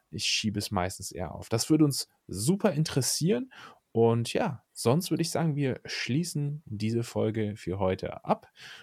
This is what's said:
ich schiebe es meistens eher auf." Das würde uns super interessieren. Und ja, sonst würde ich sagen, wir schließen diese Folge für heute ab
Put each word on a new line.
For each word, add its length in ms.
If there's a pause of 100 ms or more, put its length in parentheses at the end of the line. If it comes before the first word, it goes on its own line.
(100)
ich 140
schiebe 340
es 120
meistens 420
eher 220
auf." 140
Das 220
würde 140
uns 240 (180)
super 460
interessieren. 760 (420)
Und 420
ja, 280 (100)
sonst 380
würde 120
ich 80
sagen, 260
wir 300
schließen 800
diese 360
Folge 540
für 220
heute 480
ab 260 (300)